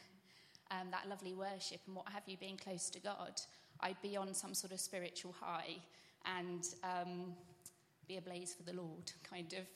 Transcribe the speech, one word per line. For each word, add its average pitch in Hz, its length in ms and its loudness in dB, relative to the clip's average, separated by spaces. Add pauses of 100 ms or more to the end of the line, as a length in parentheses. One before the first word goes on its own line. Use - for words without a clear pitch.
(320)
<laughs> - 400 -12
um, 185 180 2
that 180 180 2
lovely 190 280 0
worship 190 500 2
and 190 100 -4
what - 140 -4
have 202 180 -2
you, 190 100 -2
being 190 200 -2
close 190 320 0
to 190 100 -4
God, 190 400 0 (400)
I'd 190 220 4
be 202 160 2
on 196 160 4
some 190 220 0
sort 185 180 2
of 185 60 0
spiritual 180 540 0
high 170 420 0 (500)
and, 180 400 4 (180)
um, 180 520 2 (720)
be 185 100 -2
ablaze 175 380 -2
for - 80 -10
the 175 100 0
Lord 175 380 -2 (120)
kind 175 300 -2
of, 185 120 2 (100)